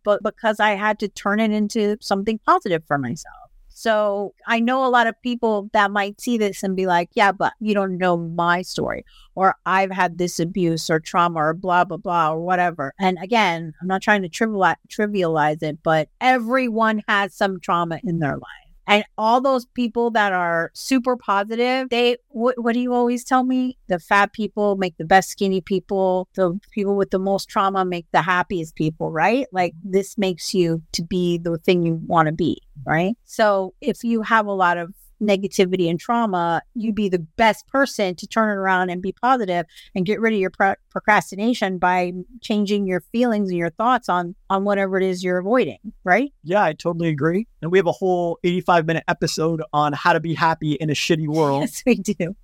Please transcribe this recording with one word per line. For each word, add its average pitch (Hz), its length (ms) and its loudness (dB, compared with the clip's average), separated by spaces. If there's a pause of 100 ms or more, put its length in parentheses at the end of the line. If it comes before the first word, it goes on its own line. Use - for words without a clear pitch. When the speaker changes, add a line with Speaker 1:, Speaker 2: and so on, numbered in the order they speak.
Speaker 1:
but 202 180 0
because 214 380 -2
I 214 100 2
had 208 280 -2
to 208 100 -4
turn 208 320 -2
it 220 100 2
into 208 480 -2
something 208 460 -4
positive 220 420 2
for 147 100 0
myself. 135 380 -6 (340)
So 208 640 -2 (140)
I 233 120 0
know 254 280 0
a - 20 2
lot 240 160 4
of 226 160 -6
people 220 520 -2
that 202 180 4
might 202 280 -4
see 240 200 -2
this 202 240 -2
and 190 120 -2
be 185 120 -2
like, 175 260 2
"Yeah, 214 180 4
but 190 280 -2
you 214 160 0
don't 190 240 -2
know 180 180 2
my 170 460 0
story," 127 420 -6 (300)
or, 190 180 4 (140)
"I've 190 240 2
had 180 260 -2
this 180 220 -4
abuse 170 500 -2
or 160 100 2
trauma 170 400 0
or 156 140 2
blah, 180 300 2
blah, 175 140 -4
blah," 170 360 0
or 160 60 -4
whatever. 170 600 -2
And 185 220 0
again, 175 580 0
I'm 175 80 -8
not 190 140 -2
trying 208 220 2
to 175 60 -6
triviali-, 190 480 0 (120)
trivialize 165 720 0
it, 151 220 -6
but 160 260 2 (100)
everyone 226 880 0
has 202 280 0
some 190 240 -2
trauma 170 440 -2
in 170 140 -2
their 143 200 0
life. - 260 -18 (260)
And 208 140 4 (140)
all 226 240 2
those 254 240 0
people 240 460 -4
that 208 200 2
are 170 420 0
super 247 440 -2
positive, 240 720 -2
they, 240 260 2 (140)
wh-, 254 280 0
what 233 160 -2
do 240 60 0
you 247 140 -2
always 240 320 0
tell 262 180 2
me? 254 340 -2 (120)
The 180 100 0
fat 202 320 2
people 208 460 -2
make 185 200 -2
the 160 60 -8
best 180 260 4
skinny 190 300 0
people. 185 760 -2
The 185 220 0 (140)
people 202 240 -2
with 196 160 0
the 190 80 0
most 196 300 -2
trauma 196 340 0
make 175 300 -4
the 165 80 4
happiest 175 540 -2
people, 156 360 -4
right? 196 400 0
Like, 180 220 -2 (100)
this 196 340 -2
makes 185 360 -4
you 165 280 0 (120)
to 175 100 -4
be 175 340 0
the 170 200 -4
thing 175 280 2
you 165 100 0 (120)
wanna 160 240 2
be, 165 300 -2 (240)
right? 170 300 0 (100)
So 196 560 0
if 240 240 -4
you 233 160 0
have 220 240 2
a 202 80 -4
lot 175 240 2
of 175 160 -8 (260)
negativity 190 720 2
and 170 100 -2
trauma, 180 640 0 (140)
you'd 226 180 -4
be 202 160 0
the 180 80 0 (200)
best 220 300 2
person 233 460 0
to 196 140 -12
turn 220 240 0
it - 100 0
around 185 300 0
and 175 100 -6
be 190 100 -4
positive 190 540 0 (300)
and 185 100 0
get 196 160 -2
rid 226 100 2
of 214 80 0
your 185 120 0
pro-, 196 240 0 (160)
procrastination 202 880 0
by 180 320 0 (280)
changing 208 460 0
your 180 160 -2
feelings 226 480 0
and 175 80 -2
your 170 140 -2
thoughts 240 380 0
on, 180 260 -2 (160)
on 196 120 0
whatever 196 320 0
it 185 80 2
is 185 200 -2
you're 180 160 0
avoiding, 190 400 0 (240)
right? 240 280 2 (120)
Speaker 2:
Yeah, 190 200 2
I 160 100 2
totally 170 360 -2
agree. 165 380 0 (160)
And 160 80 -4
we 185 80 6
have 185 80 2
a 165 40 0
whole 175 520 -2
eighty-five 175 420 2
minute 165 220 -2
episode 160 560 -2 (100)
on 147 200 2
how 175 200 2
to 165 60 2
be 160 160 -4
happy 160 380 0
in 156 180 -4
a - 20 0
shitty 160 340 0
world. 147 340 2
Speaker 1:
<laughs> 247 60 -2
Yes, - 180 -10
we 240 100 4
do. 185 480 -6